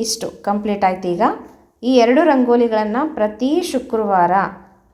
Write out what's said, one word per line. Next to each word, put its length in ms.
ಇಷ್ಟು 240
ಕಂಪ್ಲೀಟ್ 420
ಆಯ್ತು. 260
ಈಗ 80
ಈ 40
ಎರಡು 180
ರಂಗೋಲಿಗಳನ್ನ 640
ಪ್ರತಿ 320
ಶುಕ್ರವಾರ 600